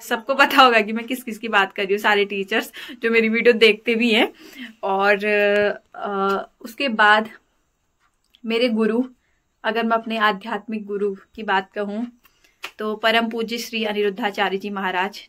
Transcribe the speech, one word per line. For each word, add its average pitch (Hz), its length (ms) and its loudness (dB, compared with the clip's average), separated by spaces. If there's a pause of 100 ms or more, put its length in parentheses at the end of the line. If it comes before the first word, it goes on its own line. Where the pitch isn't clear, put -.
सबको 247 340 -4
पता 277 280 6
होगा 233 180 6
कि 214 120 -2
मैं 226 140 -6
किस 247 160 -8
किस 220 160 -10
की 233 100 -10
बात 202 240 2
कर 202 120 -4
रही 190 80 -2
हूँ, 202 60 2
सारे 208 260 2
teachers 202 480 -4 (300)
जो 226 80 0
मेरी 226 180 2
video 226 240 4
देखते 220 420 4
भी 233 160 0
हैं। 226 220 2 (500)
और, 196 420 2 (680)
अ, 196 520 -4 (140)
उसके 277 280 -6
बाद 214 400 4 (1160)
मेरे 233 220 0
गुरु, 220 360 0 (600)
अगर 220 180 -2
मैं 226 140 2
अपने 226 220 -4
आध्यात्मिक 214 680 -4
गुरु 202 280 -4 (200)
की 220 80 -12
बात 196 320 -2
कहूँ, 208 460 -8 (580)
तो 214 180 -6
परम 226 320 0
पूज्य 226 300 -6
श्री 226 260 -6
अनिरुद्धाचार्य 208 760 -2
जी 202 120 -10
महाराज, 190 580 -6